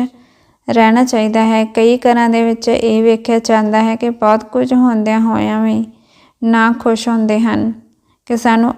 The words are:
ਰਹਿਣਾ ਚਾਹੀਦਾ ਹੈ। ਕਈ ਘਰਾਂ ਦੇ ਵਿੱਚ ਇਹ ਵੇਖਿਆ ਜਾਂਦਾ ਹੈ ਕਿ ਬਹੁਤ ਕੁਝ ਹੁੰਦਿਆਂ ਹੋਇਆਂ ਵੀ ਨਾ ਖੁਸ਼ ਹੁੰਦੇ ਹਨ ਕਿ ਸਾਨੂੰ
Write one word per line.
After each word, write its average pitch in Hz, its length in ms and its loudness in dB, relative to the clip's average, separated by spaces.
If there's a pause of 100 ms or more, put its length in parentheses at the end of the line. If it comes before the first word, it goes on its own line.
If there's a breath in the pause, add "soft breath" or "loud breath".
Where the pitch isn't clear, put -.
(720 soft breath)
ਰਹਿਣਾ 226 340 2
ਚਾਹੀਦਾ 220 400 0
ਹੈ। 220 200 0
ਕਈ 226 320 2
ਘਰਾਂ 240 320 0
ਦੇ 226 140 0
ਵਿੱਚ 226 260 -2
ਇਹ 226 340 0
ਵੇਖਿਆ 226 360 0
ਜਾਂਦਾ 220 440 0
ਹੈ 226 140 0
ਕਿ 240 140 -4
ਬਹੁਤ 220 340 0
ਕੁਝ 254 300 -2
ਹੁੰਦਿਆਂ 220 460 0
ਹੋਇਆਂ 214 440 -2
ਵੀ 220 220 -2 (580 soft breath)
ਨਾ 226 360 2
ਖੁਸ਼ 226 280 -2
ਹੁੰਦੇ 220 320 0
ਹਨ 220 320 -2 (540)
ਕਿ 240 100 -4
ਸਾਨੂੰ 226 420 0